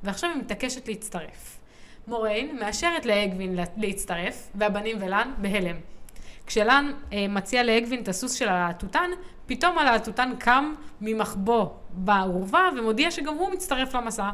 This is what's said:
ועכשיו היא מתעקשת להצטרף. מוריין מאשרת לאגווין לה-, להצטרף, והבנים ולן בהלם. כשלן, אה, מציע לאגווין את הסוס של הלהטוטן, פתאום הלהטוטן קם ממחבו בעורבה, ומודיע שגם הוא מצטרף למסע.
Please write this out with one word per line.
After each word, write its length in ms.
ועכשיו 280
היא 80
מתעקשת 500
להצטרף. 680
מוריין 520
מאשרת 460
לאגווין 500
לה-, 80
להצטרף, 800
והבנים 460
ולן 380
בהלם. 380
כשלן, 460
אה, 160
מציע 340
לאגווין 400
את 60
הסוס 260
של 140
הלהטוטן, 600
פתאום 320
הלהטוטן 600
קם 360
ממחבו 760
בעורבה, 760
ומודיע 320
שגם 240
הוא 160
מצטרף 440
למסע. 400